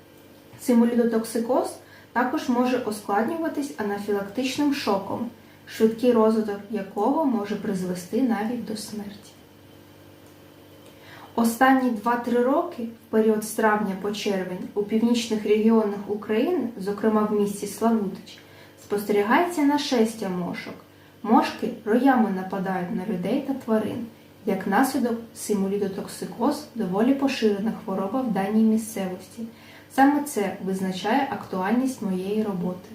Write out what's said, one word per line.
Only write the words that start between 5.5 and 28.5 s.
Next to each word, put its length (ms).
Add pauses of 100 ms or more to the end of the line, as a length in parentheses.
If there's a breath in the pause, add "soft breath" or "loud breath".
швидкий 440
розвиток 480 (120)
якого 540
може 300
призвести 680
навіть 440
до 120
смерті. 540 (2000 loud breath)
Останні 540
два-три 540
роки, 400
в 280
період 320
з 80
травня 500
по 100
червень, 600
у 100
північних 640
регіонах 640
України, 680
зокрема 460
в 100
місті 340
Славутич, 680 (460 loud breath)
спостерігається 800
нашестя 680
мошок. 440 (500 loud breath)
Мошки 460 (160)
роями 500
нападають 600
на 180
людей 340
та 60
тварин. 520 (400 loud breath)
Як 220
наслідок, 500 (180)
симулітотоксикоз — 1300 (100)
доволі 380
поширена 600 (100)
хвороба 380
в 100
даній 320